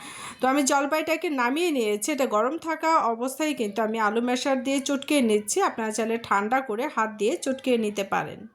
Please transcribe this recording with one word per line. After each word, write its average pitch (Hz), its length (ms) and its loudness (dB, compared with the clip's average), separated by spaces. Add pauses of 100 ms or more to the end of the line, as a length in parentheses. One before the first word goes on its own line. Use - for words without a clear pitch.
(400)
তো 254 80 2
আমি 285 140 4
জলপাইটাকে 311 680 0
নামিয়ে 277 400 0
নিয়েছি। 220 420 0
এটা 262 140 2
গরম 226 320 0
থাকা 320 380 0
অবস্থায় 262 580 0
কিন্তু 214 280 -2
আমি 220 160 -2
আলু 214 220 2
ম্যাশার 254 420 0
দিয়ে 269 180 0
চটকে 277 400 0
নিচ্ছি। 214 400 2
আপনারা 226 320 0
চাইলে 226 300 -2
ঠান্ডা 220 380 2
করে 254 340 -4
হাত 220 160 0
দিয়ে 214 260 0
চটকে 262 420 0
নিতে 208 260 -2
পারেন। 175 500 -4